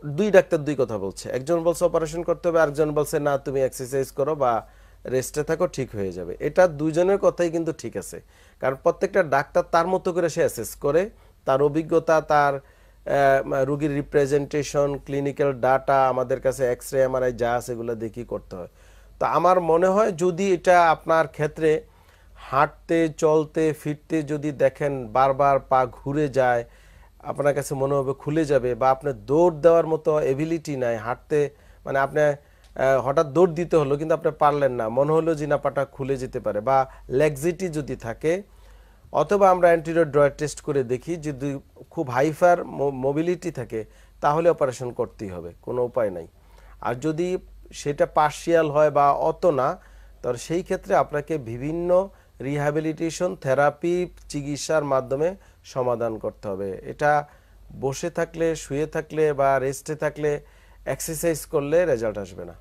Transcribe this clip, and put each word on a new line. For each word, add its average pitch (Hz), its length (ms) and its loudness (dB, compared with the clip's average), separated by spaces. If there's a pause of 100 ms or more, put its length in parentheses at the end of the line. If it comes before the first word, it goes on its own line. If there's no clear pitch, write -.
দুই 175 240 0
ডাক্তার 175 340 6
দুই 151 140 -2
কথা 113 200 0
বলছে, 95 300 -8
একজন 156 340 -2
বলছে, 170 220 0
"Operation 165 380 -2
করতে 170 260 -2
হবে।" 165 120 4
আরেকজন 151 300 2
বলছে, 151 300 -2
"না, 143 180 0
তুমি 135 220 -4
exercise 131 520 -4
করো 143 220 -2
বা 123 340 0 (420)
রেস্টে 131 320 -4
থাকো, 165 240 -2
ঠিক 131 280 -8
হয়ে 98 180 -4
যাবে।" 87 280 -10
এটা 151 280 4
দুইজনের 160 500 0
কথাই 175 320 0
কিন্তু 165 220 -4
ঠিক 104 240 -10
আছে, 85 260 -12 (380)
কারণ 135 220 -2
প্রত্যেকটা 190 400 0
ডাক্তার 143 480 0
তার 170 160 2
মতো 185 260 -2
করে 170 160 0
সে 165 120 -4
assess 120 340 -2
করে, 165 360 0 (340)
তার 135 180 2
অভিজ্ঞতা, 160 580 2
তার, 147 340 2
আহ, 135 1080 0
রোগীর 143 300 -2
representation, 143 1080 0
clinical 139 480 -2
data, 131 560 2
আমাদের 127 320 -2
কাছে 131 240 -2
এক্স-রে, 123 380 0
এমআরআই 127 300 0
যা 120 200 -2
আছে 123 200 -4
এগুলো 117 220 -6
দেখি 113 300 -10
করতে 98 320 -10
হয়। 87 120 -12 (520)
তো - 60 0
আমার 170 340 4
মনে 165 260 4
হয় 208 260 2
যদি 180 420 0
এটা 175 360 6
আপনার 160 380 2
ক্ষেত্রে 156 560 0 (500)
হাঁটতে, 156 720 0
চলতে, 156 640 0
ফিরতে 151 500 -6
যদি 147 300 -6
দেখেন 135 560 -2
বারবার 135 520 2
পা 131 260 2
ঘুরে 139 420 -4
যায়, 123 360 2 (540)
আপনার 139 360 -2
কাছে 143 200 -6
মনে 139 200 -2
হবে 135 200 -2
খুলে 156 300 -2
যাবে, 127 300 0
বা 131 160 2
আপনার 135 360 -4
দৌড় 160 280 4
দেওয়ার 165 320 6
মতো 156 340 0
ability 151 560 -2
নাই 120 200 -2
হাঁটতে, 127 540 -2 (340)
মানে 135 140 -2
আপনি, 139 220 0
আহ, 135 800 0
হঠাৎ 143 260 0
দৌড় 165 260 4
দিতে 165 240 -2
হলো 143 200 2
কিন্তু 160 180 0
আপনি 156 240 -2
পারলেন 143 340 4
না, 117 160 -2
মনে 139 240 2
হলো 160 220 2
যে 147 120 -4
না 143 100 0
পাটা 139 280 -2
খুলে 135 320 -6
যেতে 123 240 -8
পারে, 104 200 -4
বা 131 300 2 (180)
laxity 151 600 0
যদি 135 280 -6
থাকে, 156 460 -4 (720)
অথবা 190 380 4
আমরা 175 240 6
anterior 165 300 2
drawer 143 340 4
test 147 220 -6
করে 139 220 -2
দেখি 127 340 -4
যদি 143 440 -8 (300)
খুব 151 200 -6
হাইপার 160 540 2
মো-, 135 260 -2
mobility 156 600 -2
থাকে 113 340 -8 (360)
তাহলে 165 300 4
operation 131 420 -2
করতেই 110 360 -6
হবে, 85 240 -10 (100)
কোনো 123 220 -2
উপায় 117 260 -2
নাই। 85 160 -10 (540)
আর 120 140 -4
যদি 160 440 -4 (340)
সেটা 147 340 -2
partial 156 640 2
হয় 151 200 4
বা 143 220 4
অত 156 340 -2
না, 151 320 0 (440)
তাহলে 123 160 -4
সেই 170 240 -6
ক্ষেত্রে 185 320 -4
আপনাকে 147 440 -2
বিভিন্ন 165 720 -2 (300)
rehabilitation 147 960 -4
therapy 147 760 0 (180)
চিকিৎসার 147 560 -4
মাধ্যমে 135 500 0 (300)
সমাধান 120 540 -2
করতে - 300 -10
হবে। 98 200 -6 (240)
এটা 147 200 0 (680)
বসে 135 300 -4
থাকলে, 165 360 -4 (100)
শুয়ে 147 300 -6
থাকলে 156 460 -4
বা 139 260 2
রেস্টে 135 380 -4
থাকলে, 147 340 -4 (560)
exercise 156 600 -4
করলে 147 380 0
result 113 340 -2
আসবে 92 260 -12
না। 85 160 -16